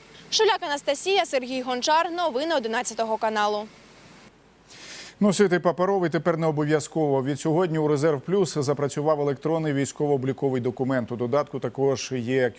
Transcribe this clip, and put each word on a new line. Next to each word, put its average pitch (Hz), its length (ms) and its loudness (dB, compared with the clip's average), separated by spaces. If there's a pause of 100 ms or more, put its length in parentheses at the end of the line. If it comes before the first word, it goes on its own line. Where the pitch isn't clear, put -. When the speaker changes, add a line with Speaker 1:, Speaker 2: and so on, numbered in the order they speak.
(300)
Speaker 1:
Шуляк 427 300 2
Анастасія, 320 680 0
Сергій 254 360 -2
Гончар. 302 480 0
Новини 330 440 -2
одинадцятого 226 640 -2
каналу. 208 480 0 (1600)
Speaker 2:
Носити 185 380 4
паперовий 180 500 2
тепер 165 280 0
не 165 80 0
обов'язково. 151 760 0
Від 139 180 -4
сьогодні 160 380 0
у 151 100 2
Резерв 147 320 2
Плюс 175 380 0
запрацював 143 640 0
електронний 151 520 0
військово-обліковий 135 880 0
документ. 123 520 -2
У 120 40 -6
додатку 131 420 -2
також 135 540 -2
є 123 460 0